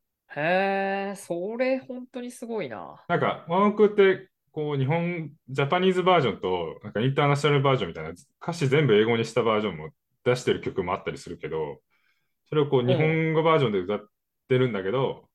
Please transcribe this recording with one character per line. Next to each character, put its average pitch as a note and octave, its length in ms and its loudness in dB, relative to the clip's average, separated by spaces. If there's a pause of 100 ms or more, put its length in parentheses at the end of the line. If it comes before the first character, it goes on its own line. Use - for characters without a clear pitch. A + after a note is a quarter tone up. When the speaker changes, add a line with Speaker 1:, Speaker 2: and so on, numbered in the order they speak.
(300)
Speaker 1:
へ G3 840 -2
ー、 - 40 -14
そ F3+ 400 -8
れ C4 220 -2
本 B3+ 280 -14
当 B3 140 -14
に B3 100 -14
す - 140 -16
ご A3+ 180 -8
い C#3 60 -8
な。 E2+ 380 -14
Speaker 2:
な E3+ 100 0
ん - 20 2
か、 G#2 280 -2
ワ E3+ 120 0
ン G#3 100 6
オ G3+ 40 0
ク G#3+ 140 4
っ - 20 6
て、 G3 400 2 (220)
こ D3+ 220 -6
う、 C#3+ 40 -2
日 C3+ 80 0
本、 E3+ 460 -4 (180)
ジ C3+ 120 -2
ャ C#3 60 0
パ F3+ 120 2
ニ F#3 100 2
ー F#3 40 2
ズ F3+ 100 0
バ F3+ 160 6
ー - 20 2
ジ B2+ 80 2
ョ F#2+ 80 -4
ン - 40 -16
と、 F2 420 -4
な G#2 60 -10
ん - 40 -18
か G2+ 80 -2
イ B2 80 2
ン C3+ 60 -2
タ D3+ 80 2
ー C#3+ 60 2
ナ C#3+ 60 2
シ C#3+ 120 -2
ョ - 20 4
ナ D3 80 4
ル C3+ 60 0
バ C#3 120 4
ー - 20 0
ジ G#2+ 60 -2
ョ - 20 -4
ン E2 40 -6
み E2 40 -10
た E2 80 -12
い - 20 -8
な、 D#2+ 80 -10 (300)
歌 E3+ 120 -6
詞 D3+ 140 -2
全 D#3+ 200 4
部 A2 80 6
英 G#2+ 100 6
語 A#2 120 2
に A#2 80 0
し - 80 -10
た A#2+ 100 2
バ A2 160 2
ー - 20 -2
ジ G#2+ 60 -2
ョ F#2+ 40 -4
ン D#2+ 60 -10
も D2+ 140 -14 (320)
出 B2 120 4
し - 80 -8
て G#2+ 100 2
る F2+ 80 -6
曲 - 220 -4
も F2+ 100 -2
あ G2 40 -2
っ - 60 -10
た - 80 -6
り C#2+ 60 -8
す - 120 -16
る E2+ 80 -12
け - 120 -10
ど、 D2+ 320 -8 (680)
そ D3+ 60 -4
れ D3+ 60 2
を C#3 80 0
こ C3+ 100 4
う、 - 20 0
Speaker 1:
う B2 40 0
ん。 - 20 0
Speaker 2:
日 B2+ 80 4
本 D#3+ 380 0
語 D#3 100 2
バ D#3+ 140 4
ー - 20 4
ジ C#3 60 2
ョ A2+ 40 2
ン G#2 40 -4
で G2 60 0
歌 F#2+ 180 -4
っ - 100 -12 (420)
て B2+ 80 2
る B2+ 120 2
ん A2+ 40 -6
だ G2 100 -4
け F#2+ 80 -4
ど、 B2 440 -4